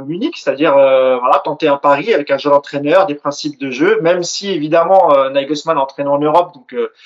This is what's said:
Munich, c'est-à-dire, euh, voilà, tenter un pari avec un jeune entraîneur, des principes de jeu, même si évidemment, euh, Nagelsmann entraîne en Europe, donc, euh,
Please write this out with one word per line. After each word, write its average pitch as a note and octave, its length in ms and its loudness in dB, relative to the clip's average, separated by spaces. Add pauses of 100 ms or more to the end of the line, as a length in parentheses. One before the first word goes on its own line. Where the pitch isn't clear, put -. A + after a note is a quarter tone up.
Munich, F#3 340 -6
c'est-à-dire, C#3+ 380 0
euh, C3 420 4
voilà, C#3 260 2
tenter D3+ 220 -4
un C#3 100 2
pari D3+ 380 0
avec D3 160 -2
un C3+ 80 0
jeune C#3+ 140 0
entraîneur, D3 540 2
des D3 100 -6
principes D3 420 -8
de C3+ 140 -8
jeu, F3 280 0
même F3 220 0
si G3 300 -8
évidemment, E3+ 600 2
euh, C3+ 180 2
Nagelsmann D3 460 -2
entraîne C#3 300 -4
en C#3+ 140 0
Europe, D3+ 340 0
donc, B2+ 180 -20
euh, A#2 200 -6 (140)